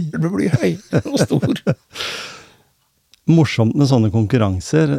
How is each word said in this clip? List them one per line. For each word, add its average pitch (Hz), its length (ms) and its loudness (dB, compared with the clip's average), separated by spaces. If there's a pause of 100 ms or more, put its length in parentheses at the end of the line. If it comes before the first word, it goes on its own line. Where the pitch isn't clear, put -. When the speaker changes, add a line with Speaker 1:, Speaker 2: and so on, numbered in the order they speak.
Speaker 1:
Du 156 180 -4
blir 190 220 -2
høy - 220 0 (340)
og 277 160 -4
stor. - 480 -2
Speaker 2:
<laughs> 139 60 0 (1500)
Morsomt 131 460 2
med 143 160 2
sånne 110 240 2
konkurranser, 113 840 0